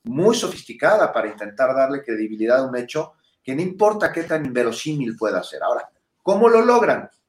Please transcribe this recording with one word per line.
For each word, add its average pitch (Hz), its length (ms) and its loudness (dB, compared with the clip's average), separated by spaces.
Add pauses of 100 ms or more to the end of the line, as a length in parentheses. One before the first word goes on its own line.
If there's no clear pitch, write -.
muy 170 320 2
sofisticada 170 800 0
para 110 160 -2
intentar 104 460 -2
darle 135 280 0
credibilidad 110 560 0
a 131 80 -2
un 123 100 -6
hecho 123 360 -6 (300)
que 131 120 -8
no 151 80 -2
importa 208 500 0
qué 165 120 -6
tan 156 200 -4
inverosímil 123 720 -4
pueda 98 260 -2
ser. 80 200 -12
Ahora, - 260 -4 (340)
¿cómo 208 260 4
lo 226 120 6
logran? 220 480 2 (200)